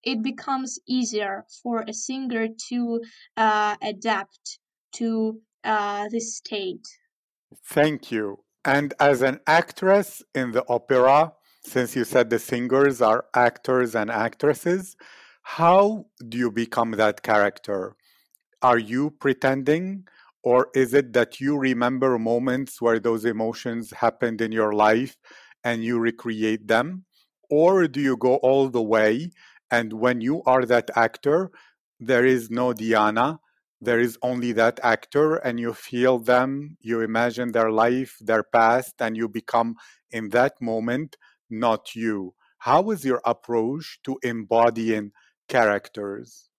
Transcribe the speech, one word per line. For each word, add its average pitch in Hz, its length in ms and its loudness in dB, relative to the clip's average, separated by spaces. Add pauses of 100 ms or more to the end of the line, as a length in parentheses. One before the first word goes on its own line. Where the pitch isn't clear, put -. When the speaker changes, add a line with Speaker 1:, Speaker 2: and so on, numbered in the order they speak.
Speaker 1:
it 226 180 -4
becomes 262 560 -6 (100)
easier 214 560 -4 (180)
for 233 260 -4
a 220 60 -12
singer 240 540 -6 (220)
to, 233 300 -2 (360)
uh, 214 460 0
adapt 208 800 -8 (340)
to, 220 480 -4 (220)
uh, 208 460 -2
this 233 260 -8
state. 196 500 -10 (680)
Speaker 2:
Thank - 580 -2
you. 107 320 -6 (200)
And 139 360 0
as 139 220 4
an 135 240 0
actress 185 760 2 (120)
in 127 180 -4
the 123 160 0
opera, 135 680 4 (300)
since 127 320 -4
you 120 80 0
said 117 260 2
the 117 80 2
singers 127 600 0
are 117 340 2
actors 123 600 2
and 107 160 -2
actresses, 143 880 -2 (460)
how 196 640 2 (220)
do 113 80 -10
you 120 140 0
become 113 420 -2
that 107 300 0
character? 101 720 -2 (680)
Are 123 160 4
you 120 340 -4
pretending, 147 960 -2 (340)
or 123 320 4
is 131 200 2
it 131 200 2
that 120 260 0
you 143 180 -2
remember 127 600 0
moments 123 640 -4
where 113 180 2
those 113 240 -2
emotions 113 680 -4
happened 113 480 -2
in 113 120 -2
your 107 220 0
life 110 420 2 (480)
and 117 200 -4
you 120 140 -2
recreate 110 720 -4
them? 147 380 -2 (440)
Or 170 380 4
do 135 120 -6
you 135 160 0
go 127 200 2
all 135 340 2
the 120 120 0
way, 110 480 2 (400)
and 113 240 -2
when 120 280 0
you 147 220 -2
are 127 220 4
that 120 300 2
actor, 147 540 0 (500)
there 123 260 2
is 120 240 0
no 123 220 -2
Diana, 113 680 0 (400)
there 120 200 0
is 120 220 -2
only 123 300 -4
that 113 300 0
actor, 143 540 0
and 120 240 -6
you 117 140 -6
feel 127 440 0
them, 131 640 0
you 113 200 -4
imagine 117 520 -2
their 113 200 2
life, 123 480 0
their 113 220 0
past, 117 580 2
and 110 160 -4
you 113 120 -4
become 113 480 -2 (340)
in 113 200 -8
that 123 300 0
moment 120 560 -4 (340)
not 113 460 -4
you? 104 380 -6 (240)
How 170 320 2
is 165 140 -6
your 127 200 0
approach 120 800 -4
to 131 180 -6
embodying 113 920 0 (360)
characters? 104 1000 -2 (120)